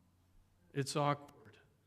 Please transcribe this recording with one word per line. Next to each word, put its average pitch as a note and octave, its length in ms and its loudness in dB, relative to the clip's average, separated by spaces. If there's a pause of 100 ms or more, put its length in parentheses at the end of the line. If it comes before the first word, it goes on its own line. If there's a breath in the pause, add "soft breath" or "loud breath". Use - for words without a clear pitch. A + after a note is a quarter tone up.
(720)
It's C#3 220 -2
awkward. - 600 0 (300)